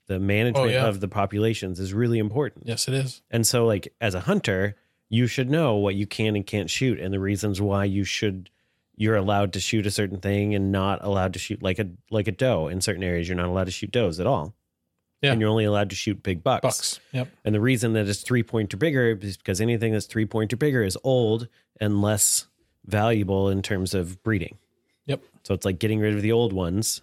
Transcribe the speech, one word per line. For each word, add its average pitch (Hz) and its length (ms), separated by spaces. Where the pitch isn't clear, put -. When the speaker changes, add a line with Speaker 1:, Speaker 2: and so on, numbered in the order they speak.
Speaker 1:
The 95 100
management 110 480
Speaker 2:
Oh, 113 60
yeah. 127 140
Speaker 1:
of 101 140
the 98 80
populations 101 720
is 95 160
really 117 240
important. 110 480
Speaker 2:
Yes, 117 220
it 127 60
is. 135 360
Speaker 1:
And 117 160
so, 120 200
like, 104 340
as 104 160
a 90 40
hunter, 104 540
you 120 200
should 127 220
know 147 260
what 101 180
you 98 120
can 110 280
and 101 120
can't 101 240
shoot 123 280
and 92 160
the 95 60
reasons 98 400
why 98 240
you 98 200
should, 95 460
you're 107 200
allowed 101 360
to 98 80
shoot 104 260
a 101 40
certain 98 300
thing 101 340
and 98 180
not 98 320
allowed 95 300
to - 40
shoot, - 240
like, 92 160
a, 101 100
like, 107 180
a 104 40
doe. 92 360
In 92 120
certain 92 240
areas, 87 240
you're 90 80
not 87 120
allowed 92 180
to 95 40
shoot 101 220
does 95 280
at 90 60
all. 104 280
Speaker 2:
Yeah. 139 100
Speaker 1:
And 113 80
you're 107 100
only 110 140
allowed 104 260
to 98 60
shoot 101 260
big 90 220
bucks. 131 180
Speaker 2:
Bucks. - 380
Yep. 127 160
Speaker 1:
And 110 80
the 104 60
reason 117 340
that 107 120
it's 101 140
three 123 220
point 107 320
or - 20
bigger 127 420
is 98 200
because 95 200
anything 110 360
that's 104 100
three 110 220
point 107 260
or 123 60
bigger 135 240
is 95 200
old 120 460
and 104 220
less - 440
valuable 101 640
in 98 140
terms 95 320
of 92 280
breeding. 101 360
Speaker 2:
Yep. 135 160
Speaker 1:
So 98 100
it's - 100
like 95 140
getting 107 220
rid 107 140
of 104 80
the 107 100
old 117 200
ones 95 500